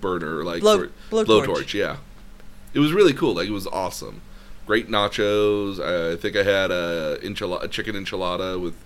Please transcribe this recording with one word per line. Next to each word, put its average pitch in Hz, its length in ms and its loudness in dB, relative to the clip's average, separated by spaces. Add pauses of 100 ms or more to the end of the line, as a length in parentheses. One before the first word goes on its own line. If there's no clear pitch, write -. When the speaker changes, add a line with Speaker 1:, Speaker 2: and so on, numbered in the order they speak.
Speaker 1:
burner, 80 420 -4
like, 85 200 -4
Speaker 2:
Blow-, 208 160 6
Speaker 1:
sort, - 140 -4 (200)
Speaker 2:
blowtorch. 214 340 6
Speaker 1:
blowtorch, 73 280 -2
yeah. 90 240 -2 (760)
It 139 80 2
was 151 120 4
really 185 200 8
cool. 143 220 0
Like, 87 120 0
it 104 60 -4
was 98 160 -6
awesome. 87 520 -6 (460)
Great 110 240 2
nachos. 104 880 2
I, 82 360 0
I - 20 -2
think 98 180 -4
I 101 80 4
had 98 300 4
a 85 500 -2
enchila-, 95 400 -4
a - 60 -6
chicken 107 260 -6
enchilada 92 680 -4
with, 87 140 -4 (120)